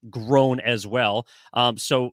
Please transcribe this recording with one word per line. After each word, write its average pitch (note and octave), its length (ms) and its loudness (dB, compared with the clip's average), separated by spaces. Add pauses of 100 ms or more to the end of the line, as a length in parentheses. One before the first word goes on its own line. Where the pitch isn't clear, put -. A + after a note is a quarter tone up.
grown B2+ 520 2
as A2 260 -4
well. A2 400 -2 (260)
Um, A#2+ 240 2
so B2+ 360 -2